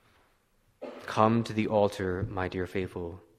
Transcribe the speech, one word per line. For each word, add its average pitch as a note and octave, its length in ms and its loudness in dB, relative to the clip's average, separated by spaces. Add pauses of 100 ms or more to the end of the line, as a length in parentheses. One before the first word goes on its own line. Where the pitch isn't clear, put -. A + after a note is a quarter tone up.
(1040)
Come A2+ 380 4
to A2 100 -6
the G#2+ 140 0
altar, G2 640 2
my F#2+ 180 -2
dear F2+ 200 -4
faithful, F2+ 540 -6 (180)